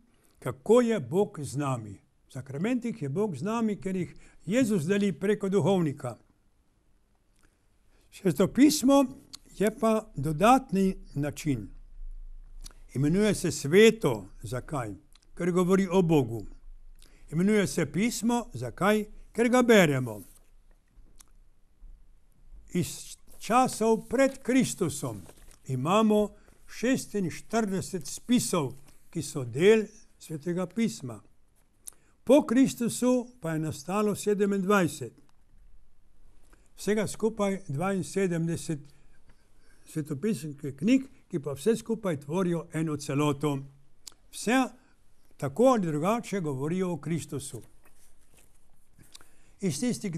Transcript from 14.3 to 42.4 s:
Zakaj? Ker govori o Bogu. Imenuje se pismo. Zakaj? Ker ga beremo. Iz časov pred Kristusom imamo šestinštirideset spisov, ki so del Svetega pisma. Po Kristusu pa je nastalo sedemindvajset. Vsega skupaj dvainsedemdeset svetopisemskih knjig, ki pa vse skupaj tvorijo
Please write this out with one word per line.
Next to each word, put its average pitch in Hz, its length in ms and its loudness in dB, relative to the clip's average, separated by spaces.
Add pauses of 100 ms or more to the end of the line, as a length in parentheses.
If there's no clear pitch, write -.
Zakaj? 120 500 -8 (400)
Ker 170 180 -2
govori 185 400 4
o 190 100 4
Bogu. 127 440 2 (840)
Imenuje 190 360 2
se 151 240 -2
pismo. 226 640 -2
Zakaj? 180 520 0 (260)
Ker 240 180 2
ga 254 140 6
beremo. 139 580 6 (2500)
Iz - 440 -6 (220)
časov 226 680 2
pred 269 340 2
Kristusom 147 800 0 (460)
imamo 202 600 2 (380)
šestinštirideset 208 1400 -4
spisov, 170 640 0 (360)
ki 170 120 -6
so 135 240 -6
del 190 400 4 (340)
Svetega 170 480 -6
pisma. 156 540 -4 (1000)
Po 294 220 6
Kristusu 247 840 0 (140)
pa 165 100 -4
je 156 80 -2
nastalo 185 560 -2
sedemindvajset. 202 1000 0 (1600)
Vsega 208 300 0
skupaj 202 600 -2
dvainsedemdeset 170 1120 -4 (1080)
svetopisemskih 147 920 -6
knjig, 262 280 2 (240)
ki 170 120 -4
pa 139 140 -6
vse 220 220 0
skupaj 196 440 -4
tvorijo 170 540 -2